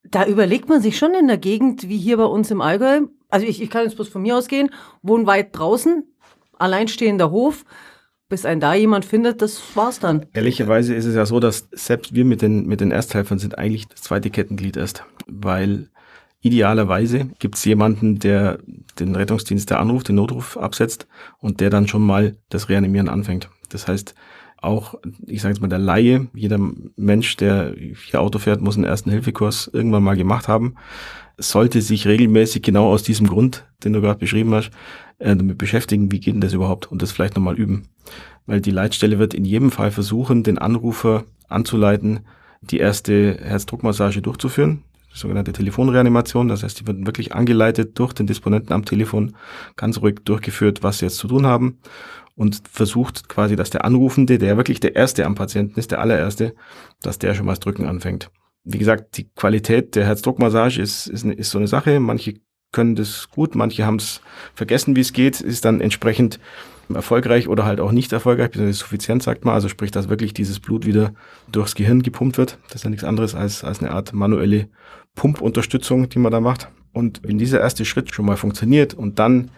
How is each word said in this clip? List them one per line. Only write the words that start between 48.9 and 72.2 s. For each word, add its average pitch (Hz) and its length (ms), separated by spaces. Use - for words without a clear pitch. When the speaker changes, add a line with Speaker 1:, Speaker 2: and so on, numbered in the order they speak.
Speaker 2:
ganz 107 260
ruhig 104 240
durchgeführt, 104 560
was 98 160
sie - 80
jetzt 95 120
zu 104 100
tun 135 180
haben 127 320
und 104 260
versucht 120 580
quasi, 104 260
dass 90 140
der - 160
Anrufende, 127 540
der 101 180
wirklich - 220
der - 160
Erste 123 300
am 101 100
Patienten 104 440
ist, - 120
der - 100
Allererste, 107 540
dass - 180
der 95 140
schon 101 120
mal 95 80
das 92 60
Drücken 101 260
anfängt. 92 460
Wie 104 140
gesagt, - 400
die - 120
Qualität 110 680
der 101 100
Herzdruckmassage 117 760
ist, - 260
ist, 113 180
ist 104 240
so 101 80
eine 208 100
Sache. 143 320
Manche 113 360
können 117 220
das 104 360
gut, 156 240
manche 110 300
haben's 107 360
vergessen, 127 420
wie 131 60
es 127 120
geht, 131 280
ist - 240
dann 113 140
entsprechend 107 600
erfolgreich 120 540
oder 104 180
halt 104 140
auch 107 140
nicht 123 180
erfolgreich, 120 380
beziehungsweise 101 300
suffizient, 113 440
sagt 117 220
man. 110 100
Also 101 140
sprich, 104 200
dass 98 200
wirklich 107 240
dieses 101 260
Blut 113 260
wieder 104 280
durchs 104 240
Gehirn 120 280
gepumpt 127 340